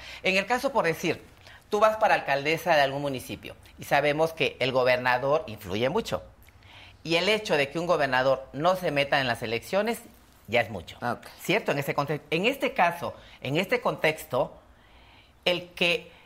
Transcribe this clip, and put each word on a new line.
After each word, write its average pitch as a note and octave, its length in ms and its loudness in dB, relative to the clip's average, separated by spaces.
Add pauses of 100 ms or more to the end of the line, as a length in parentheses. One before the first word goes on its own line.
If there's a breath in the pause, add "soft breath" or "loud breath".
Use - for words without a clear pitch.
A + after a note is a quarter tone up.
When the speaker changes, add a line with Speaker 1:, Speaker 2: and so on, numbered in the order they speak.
(220 loud breath)
Speaker 1:
en F#3 160 0
el G3 80 0
caso, B3+ 260 -2
por G#3 140 2
decir, D#3+ 400 -2 (460 loud breath)
tú G#3 80 2
vas A3 180 6
para G3+ 160 4
alcaldesa D3+ 600 2
de C#3+ 60 6
algún C3+ 200 0
municipio C3 540 -8 (240 soft breath)
y - 60 -16
sabemos D3 460 2
que - 280 -2
el B2+ 120 0
gobernador B2+ 760 2
influye G#2+ 420 -2
mucho. A3 320 -2 (840 soft breath)
Y E3 120 2
el F3+ 100 0
hecho G#3 300 2
de C#3 120 2
que - 100 -8
un F3 80 -2
gobernador C3 680 2
no E3+ 240 2
se F3+ 120 -4
meta C#3+ 300 2
en C3 80 0
las A#2 160 -2
elecciones F#3+ 560 -2 (480)
ya A#2 140 2
es G#2 80 -4
mucho. F#2 320 -12
Speaker 2:
Ok. A#2+ 240 -4 (160)
Speaker 1:
¿Cierto? F3+ 320 0
En C#3+ 60 -2
ese C#3+ 140 -4
conte-, D3 360 -2
en E3+ 160 0
este C#4 280 -2
caso, E3+ 400 0 (280 loud breath)
en C3+ 160 -2
este G3 240 0
contexto, D3+ 720 -2 (920 soft breath)
el F3 280 -2
que E3+ 380 -2 (140 soft breath)